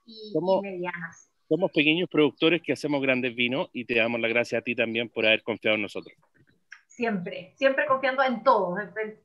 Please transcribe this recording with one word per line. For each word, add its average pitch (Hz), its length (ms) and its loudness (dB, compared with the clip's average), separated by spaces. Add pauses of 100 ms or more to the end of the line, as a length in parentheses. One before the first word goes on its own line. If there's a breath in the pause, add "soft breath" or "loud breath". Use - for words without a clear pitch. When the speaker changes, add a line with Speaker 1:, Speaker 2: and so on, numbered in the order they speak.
Speaker 1:
y, 220 280 -18
Speaker 2:
Somos 180 260 2
Speaker 1:
y 202 120 -4
medianas. 175 600 -10 (180)
Speaker 2:
somos 160 220 2
pequeños 156 400 2
productores 151 500 2
que - 140 -6
hacemos 147 260 -2
grandes 127 340 0
vinos, 123 380 -2
y - 140 -8
te 123 80 -4
damos 117 260 0
las 113 100 0
gracias 117 300 0
a - 40 -20
ti 120 100 -4
también 113 340 -2
por 113 160 -4
haber 110 180 4
confiado 107 340 -2
en 107 60 -2
nosotros. - 320 -10 (720)
Speaker 1:
Siempre, - 720 -6
siempre 277 300 2
confiando 269 360 0
en 247 200 0
todos, 196 360 2 (460)